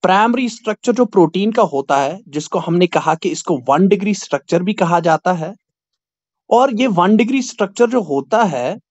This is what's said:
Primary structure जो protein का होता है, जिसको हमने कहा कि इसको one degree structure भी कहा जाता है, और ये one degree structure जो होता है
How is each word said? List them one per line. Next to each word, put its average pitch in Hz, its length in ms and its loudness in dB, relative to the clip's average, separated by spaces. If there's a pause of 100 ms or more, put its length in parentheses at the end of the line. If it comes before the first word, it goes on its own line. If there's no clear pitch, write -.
Primary 226 480 0
structure 220 440 -6
जो 240 120 2
protein 190 460 0
का 226 120 2
होता 139 340 -2
है, 151 300 -4
जिसको 151 320 -6
हमने 170 280 0
कहा 160 280 0
कि 175 140 -4
इसको 151 280 -4 (120)
one 165 180 4
degree 196 260 2
structure 170 500 -4
भी 202 100 -4
कहा 170 260 0
जाता 170 340 0
है, 175 220 -6 (960)
और 247 240 4
ये 254 140 0
one 190 300 4
degree 247 240 2
structure 220 480 -2
जो 247 120 0
होता 143 420 0
है 147 360 -4 (120)